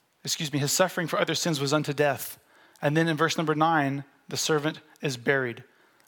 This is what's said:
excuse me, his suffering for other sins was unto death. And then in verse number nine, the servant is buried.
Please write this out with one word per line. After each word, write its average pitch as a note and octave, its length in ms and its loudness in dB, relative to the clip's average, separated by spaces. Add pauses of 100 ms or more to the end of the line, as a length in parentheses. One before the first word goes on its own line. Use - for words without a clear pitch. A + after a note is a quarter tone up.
(240)
excuse C#3+ 280 -4
me, C#3+ 80 0
his C#3 140 0
suffering F3 340 2
for - 120 0
other E3 160 0
sins D#3+ 260 0
was C#3 120 0
unto D3 200 0
death. C#3 440 -2 (440)
And D3+ 160 2
then E3 100 4
in D#3+ 80 0
verse D#3 220 0
number D#3 180 0
nine, D3 480 2 (240)
the D#3 80 -8
servant D#3 440 0 (220)
is C#3 140 -2
buried. B2 480 -2 (440)